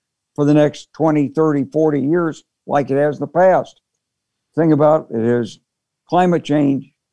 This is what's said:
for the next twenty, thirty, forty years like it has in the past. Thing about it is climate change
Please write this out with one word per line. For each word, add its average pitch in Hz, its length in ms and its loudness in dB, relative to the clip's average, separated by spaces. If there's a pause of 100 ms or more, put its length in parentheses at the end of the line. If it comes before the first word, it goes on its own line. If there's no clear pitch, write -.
(340)
for 147 100 -4
the 147 80 2
next 147 420 0
twenty, 151 340 -2
thirty, 151 380 -2
forty 156 340 -2
years 160 420 -2 (240)
like 143 240 -2
it 135 60 -2
has 147 220 -2
in - 20 -14
the 143 80 -6
past. 175 520 0 (760)
Thing 156 160 2
about 151 400 2
it 113 100 -4
is 117 380 -2 (480)
climate 175 340 0
change 143 480 -2 (220)